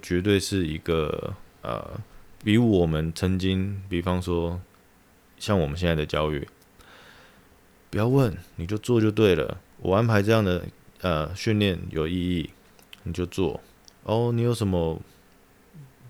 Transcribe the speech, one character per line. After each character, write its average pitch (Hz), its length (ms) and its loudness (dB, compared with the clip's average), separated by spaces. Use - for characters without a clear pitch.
绝 90 200 -2
对 101 180 2
是 92 280 -2
一 78 120 -4
个， 80 560 -2
呃， - 380 -8
比 107 140 4
我 107 280 4
们 80 280 0
曾 92 260 -2
经， 95 480 -2
比 92 140 -2
方 90 200 -2
说 87 380 -2
像 104 200 0
我 80 100 2
们 71 100 -6
现 87 100 0
在 85 80 2
的 76 100 0
教 76 260 -2
育， 73 160 -6
不 - 80 -4
要 107 100 2
问， 127 280 2
你 87 100 -8
就 101 120 -4
做 117 220 2
就 107 120 4
对 104 240 6
了， - 240 -2
我 90 180 2
安 117 120 4
排 107 140 4
这 101 100 0
样 110 120 4
的， 90 220 0
呃， 80 340 -2
训 107 240 0
练 98 180 2
有 78 160 -2
意 87 80 -2
义， 90 340 -2
你 87 100 -6
就 87 120 -4
做。 87 360 -4
哦， 117 300 0
你 117 80 0
有 120 120 0
什 110 140 -2
么 85 320 0